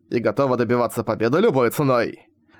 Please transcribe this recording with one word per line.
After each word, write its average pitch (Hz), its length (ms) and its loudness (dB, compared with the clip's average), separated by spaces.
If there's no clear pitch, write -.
и - 100 -2
готова 123 380 0
добиваться 120 460 0
победы 113 380 0
любой 135 300 2
ценой. 120 580 -2